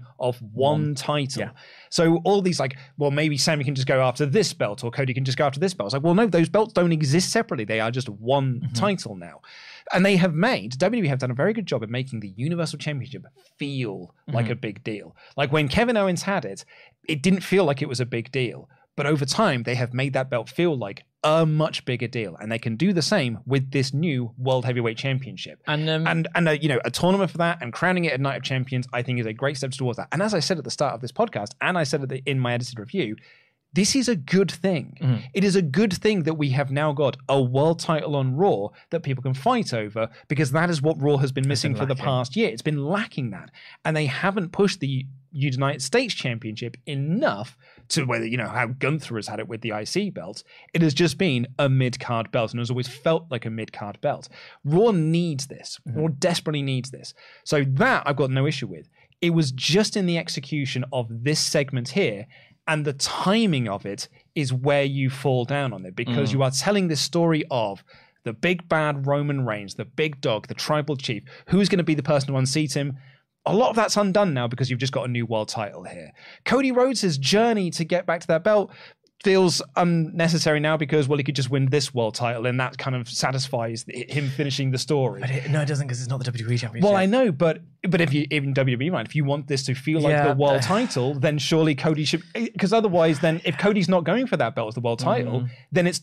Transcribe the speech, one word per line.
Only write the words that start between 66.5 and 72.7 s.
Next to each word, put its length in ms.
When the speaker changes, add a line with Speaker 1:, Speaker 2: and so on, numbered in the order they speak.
Speaker 1:
telling 380
this 120
story 500
of 320
the 100
big 340
bad 380
Roman 400
Reigns, 300
the 100
big 340
dog, 280
the 60
tribal 420
chief, 260
who's 240
gonna 120
be 120
the 80
person 260
to 80
unseat 400